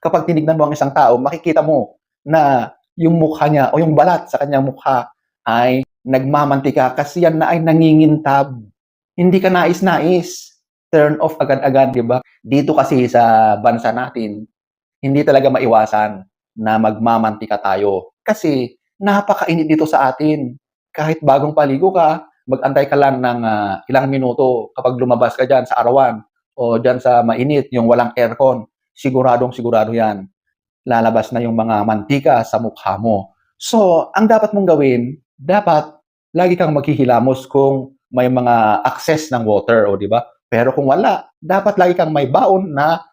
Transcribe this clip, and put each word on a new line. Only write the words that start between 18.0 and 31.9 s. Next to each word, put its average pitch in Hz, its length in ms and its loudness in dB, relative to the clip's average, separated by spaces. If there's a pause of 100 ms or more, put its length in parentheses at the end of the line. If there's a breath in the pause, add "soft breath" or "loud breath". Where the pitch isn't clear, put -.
Kasi 143 480 -2 (240)
napakainit 196 720 -2
dito 156 160 2
sa 143 240 0
atin. 139 480 -4 (400)
Kahit 156 240 -2
bagong 143 320 2
paligo 151 400 0
ka, 165 320 0 (260)
mag-antay 139 400 -2
ka 143 80 0
lang 135 240 2
ng, 120 240 -2
ah, 104 400 -4
ilang 131 240 0
minuto 127 640 -2
kapag 127 240 -2
lumabas 120 400 0
ka 131 80 0
dyan 131 160 2
sa - 160 -4
arawan 120 400 2 (400)
o 117 240 -2
dyan 127 160 0
sa 123 240 2
mainit, 123 480 -2
yung 120 160 0
walang 120 320 2
aircon, 120 480 0 (240)
siguradong 127 640 0
sigurado 113 400 -2
yan. 107 320 -2 (560)
Lalabas 113 480 0
na 120 140 -4
yung 117 100 -4
mga 110 320 -2
mantika 127 560 0